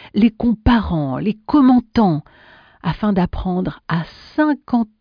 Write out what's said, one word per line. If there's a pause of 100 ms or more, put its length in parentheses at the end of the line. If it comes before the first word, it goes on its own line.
(140)
les
comparant,
les (100)
commentant, (580)
afin
d'apprendre
à (320)
cinquante (120)